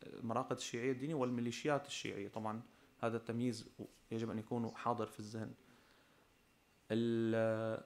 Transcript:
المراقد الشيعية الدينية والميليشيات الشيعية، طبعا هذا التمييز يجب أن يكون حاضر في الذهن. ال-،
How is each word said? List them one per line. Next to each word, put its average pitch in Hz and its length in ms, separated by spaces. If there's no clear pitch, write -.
المراقد 123 540
الشيعية 123 360
الدينية 135 220
والميليشيات 127 720
الشيعية، 101 420
طبعا 110 340
هذا 117 160
التمييز 117 520
يجب 113 200
أن 107 80
يكون 113 360
حاضر 113 320
في - 140
الذهن. 110 340
ال-، 113 960